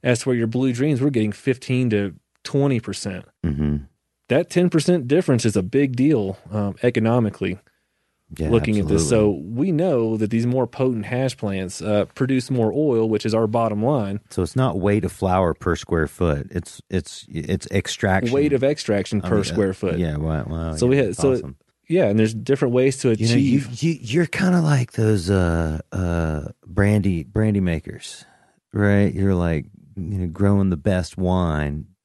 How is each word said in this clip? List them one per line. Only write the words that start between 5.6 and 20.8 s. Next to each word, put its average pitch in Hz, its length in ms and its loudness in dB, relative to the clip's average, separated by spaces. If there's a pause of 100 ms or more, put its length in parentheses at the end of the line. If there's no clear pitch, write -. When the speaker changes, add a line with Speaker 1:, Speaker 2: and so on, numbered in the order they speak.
Speaker 1:
big 131 320 0
deal, 120 420 0 (140)
um, 101 300 -4
economically, 113 800 0 (800)
Speaker 2:
Yeah, 78 120 -4
Speaker 1:
looking 110 300 2
at 95 80 -2
this. 82 160 2
Speaker 2:
absolutely. 98 400 2
Speaker 1:
So 90 120 -12
we 180 160 0
know 131 460 0
that 107 140 -2
these 117 160 0
more 123 180 0
potent 120 400 -2
hash 127 320 -2
plants, 95 440 -6
uh, 104 240 0 (100)
produce 131 340 -2
more 113 240 2
oil, 127 360 2
which 107 160 0
is 110 100 0
our 113 100 2
bottom 107 380 0
line. 107 360 -2 (120)
Speaker 2:
So 95 100 -2
it's 87 140 -4
not 120 240 0
weight 101 260 2
of 85 60 -4
flower 92 420 2
per 85 220 -2
square 80 320 -2
foot. 73 440 -2
It's, - 280 -10 (100)
it's, - 400 -6
it's - 420 -6
extraction. 101 640 0
Speaker 1:
Weight 143 200 2
of 127 100 2
extraction 113 600 0
Speaker 2:
I 90 60 -6
Speaker 1:
per 92 60 2
Speaker 2:
mean, 101 60 2
uh, - 20 -4
Speaker 1:
square 92 300 0
foot. 87 260 -2
Speaker 2:
yeah, 78 180 -2
wow, 78 300 -2
wow, 80 280 -6
Speaker 1:
So 120 100 0